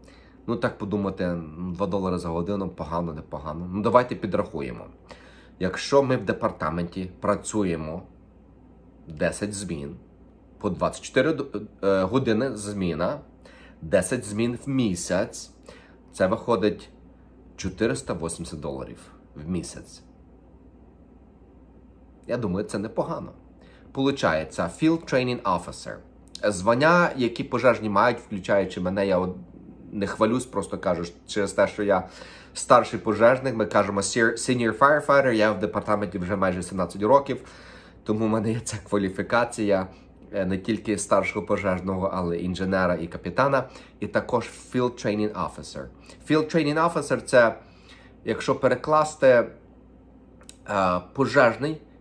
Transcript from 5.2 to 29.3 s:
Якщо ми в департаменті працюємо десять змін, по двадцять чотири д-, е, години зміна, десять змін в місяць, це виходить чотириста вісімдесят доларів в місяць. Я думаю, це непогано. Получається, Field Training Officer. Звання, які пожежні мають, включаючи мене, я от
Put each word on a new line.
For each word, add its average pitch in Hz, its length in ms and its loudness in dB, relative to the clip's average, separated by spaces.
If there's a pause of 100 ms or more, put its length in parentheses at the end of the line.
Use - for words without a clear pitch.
Якщо 92 440 2
ми 127 140 2
в 104 80 -6
департаменті 90 960 -4
працюємо 92 840 -2 (1040)
десять 82 460 -4
змін, 80 420 -8 (640)
по 104 120 -2
двадцять 82 340 -4
чотири 139 300 0
д-, - 100 -6 (400)
е, 95 200 4
години 120 540 0
зміна, 101 640 -4 (600)
десять 98 440 0
змін 117 400 -2
в 135 40 -6
місяць, 104 840 -2 (600)
це 92 140 2
виходить 101 640 0 (680)
чотириста 117 580 -4
вісімдесят 82 460 -8
доларів 67 400 -10 (360)
в 76 140 -12
місяць. - 520 -8 (2250)
Я 120 100 0
думаю, 101 280 -2
це - 140 -6
непогано. 131 520 -6 (600)
Получається, 92 800 0 (120)
Field 165 320 2
Training 123 280 0
Officer. 87 540 -4 (480)
Звання, 127 720 4
які 117 280 0
пожежні 113 460 2
мають, 113 300 4
включаючи 98 640 0
мене, 98 260 0
я 92 100 4
от 92 180 0 (560)